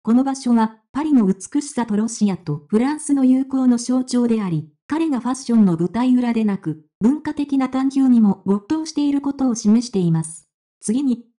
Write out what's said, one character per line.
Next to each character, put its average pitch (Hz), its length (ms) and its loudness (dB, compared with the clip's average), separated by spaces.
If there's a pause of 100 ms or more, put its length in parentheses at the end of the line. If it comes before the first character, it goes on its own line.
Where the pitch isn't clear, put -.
こ 220 100 0
の 254 120 4
場 269 100 -2
所 247 200 -2
は、 226 240 0 (140)
パ 285 120 -6
リ 311 80 0
の 233 140 4
美 190 360 -2
し 285 80 -10
さ 233 160 -4
と 208 100 -2
ロ 220 120 -2
シ 214 220 -2
ア 185 60 -4
と 147 320 -8
フ 214 100 0
ラ 262 140 0
ン 302 80 -6
ス 285 140 -2
の 269 100 0
友 262 200 4
好 262 220 -2
の 240 120 4
象 254 260 -2
徴 247 240 0
で 220 140 0
あ 190 80 -4
り、 156 180 -4 (180)
彼 330 220 -2
が 262 120 -2
フ 233 80 -6
ァ - 20 -2
ッ 262 60 -2
シ - 180 -6
ョ - 20 6
ン 220 80 6
の 175 140 2
舞 170 100 0
台 254 260 0
裏 240 200 0
で 226 100 0
な 202 140 -2
く、 156 260 -8 (160)
文 277 220 0
化 302 100 -6
的 285 240 -4
な 262 140 0
探 262 180 0
求 269 180 0
に 240 140 6
も 202 240 2
没 202 220 -2
頭 320 180 -2
し 320 80 -14
て 294 160 0
い 285 40 0
る 277 100 -2
こ 277 100 -4
と 269 160 -2
を 233 60 0
示 226 320 2
し - 40 -14
て 202 80 -4
い 170 140 2
ま 160 120 0
す。 - 240 -18 (320)
次 240 220 -4
に、 247 220 -2 (160)